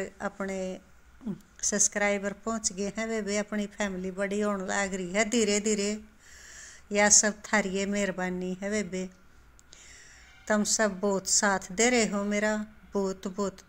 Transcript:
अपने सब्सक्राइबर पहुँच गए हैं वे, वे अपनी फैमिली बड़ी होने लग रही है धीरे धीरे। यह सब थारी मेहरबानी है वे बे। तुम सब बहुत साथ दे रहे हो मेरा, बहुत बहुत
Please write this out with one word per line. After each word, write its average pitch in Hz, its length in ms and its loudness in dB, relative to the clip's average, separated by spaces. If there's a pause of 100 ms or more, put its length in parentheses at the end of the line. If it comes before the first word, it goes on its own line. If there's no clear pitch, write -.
(200)
अपने 190 600 -6 (840)
सब्सक्राइबर 202 680 0
पहुँच 220 400 -4
गए 190 240 -4
हैं 226 100 -4
वे, 226 140 -2
वे 202 180 -2
अपनी 208 280 -2
फैमिली 190 440 -4
बड़ी 196 300 -2
होने 202 240 0
लग 196 300 0
रही 180 180 -6
है 214 120 2
धीरे 208 360 2
धीरे। 214 400 0 (920)
यह 208 160 6
सब 202 320 4
थारी 196 460 0
मेहरबानी 185 760 -2
है 202 80 -4
वे 214 120 0
बे। 185 280 -6 (1400)
तुम 214 160 4
सब 196 360 0
बहुत 196 280 0
साथ 190 440 2
दे 226 180 4
रहे 233 160 4
हो 202 180 -2
मेरा, 214 420 0 (260)
बहुत 190 360 -2
बहुत 190 300 -4 (100)